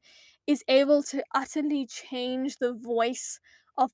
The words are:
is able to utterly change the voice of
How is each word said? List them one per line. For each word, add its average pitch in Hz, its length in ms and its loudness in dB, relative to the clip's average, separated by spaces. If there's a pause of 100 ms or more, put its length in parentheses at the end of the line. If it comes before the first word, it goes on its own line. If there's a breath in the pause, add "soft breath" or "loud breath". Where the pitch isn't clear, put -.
(460 soft breath)
is 294 220 0
able 277 360 6
to - 200 -4 (100)
utterly 285 520 -2
change 254 720 -6
the 247 160 -2
voice 233 640 -2 (380 soft breath)
of 254 160 2